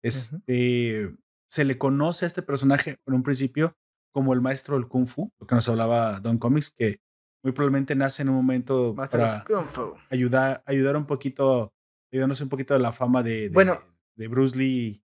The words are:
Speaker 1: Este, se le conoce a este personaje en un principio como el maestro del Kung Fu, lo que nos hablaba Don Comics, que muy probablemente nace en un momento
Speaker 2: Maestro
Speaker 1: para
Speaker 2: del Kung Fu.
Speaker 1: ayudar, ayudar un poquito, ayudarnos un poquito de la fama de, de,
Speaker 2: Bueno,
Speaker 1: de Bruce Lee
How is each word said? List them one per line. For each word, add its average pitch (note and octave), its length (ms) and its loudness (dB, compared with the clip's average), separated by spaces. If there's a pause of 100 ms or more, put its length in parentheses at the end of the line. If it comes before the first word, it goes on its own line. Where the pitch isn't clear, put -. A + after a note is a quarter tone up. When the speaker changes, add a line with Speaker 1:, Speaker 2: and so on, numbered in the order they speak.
Speaker 1:
Este, A#2+ 1120 -2 (340)
se D3+ 160 0
le C3 120 0
conoce C#3+ 460 0
a F3 40 -2
este E3+ 140 -6
personaje C#3 640 0
en C3+ 80 -2
un B2+ 100 2
principio C#3 520 -2 (380)
como C3+ 200 2
el B2+ 60 2
maestro C3+ 380 -2
del A#2+ 100 -2
Kung B2+ 180 0
Fu, D3 320 -8
lo - 100 -20
que B2+ 80 2
nos A2+ 120 4
hablaba A2+ 540 0
Don A#2 160 0
Comics, C3 340 0
que G#2 300 -2 (420)
muy C3 80 -2
probablemente C#3 420 0
nace C3+ 280 0
en C3+ 80 0
un C3 60 2
momento B2+ 580 0
Speaker 2:
Maestro C3+ 260 -4
Speaker 1:
para A2+ 160 2
Speaker 2:
del G#2 80 -10
Kung F#3+ 240 -2
Fu. A2 260 -8 (160)
Speaker 1:
ayudar, C3 560 0
ayudar C#3 300 0
un D3+ 100 -2
poquito, C3+ 680 0 (380)
ayudarnos C3 280 -2
un C#3+ 80 -6
poquito C3+ 260 -2
de C3+ 60 6
la A#2+ 140 2
fama B2+ 280 2
de, A2+ 220 -2
de, G#2 60 -6
Speaker 2:
Bueno, F#3 320 4 (340)
Speaker 1:
de A2 140 -12
Bruce B2+ 280 2
Lee B2 460 -2 (100)